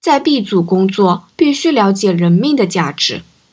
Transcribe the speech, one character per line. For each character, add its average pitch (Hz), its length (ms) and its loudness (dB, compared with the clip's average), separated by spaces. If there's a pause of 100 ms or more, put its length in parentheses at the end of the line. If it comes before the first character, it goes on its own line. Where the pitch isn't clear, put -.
在 311 180 0
B 285 220 0
组 196 220 0
工 185 240 0
作， 190 380 0 (100)
必 294 180 2
须 320 180 -2
了 208 200 2
解 196 200 0
人 170 200 2
命 247 240 2
的 233 100 2
价 165 260 -4
值， 104 300 -6 (320)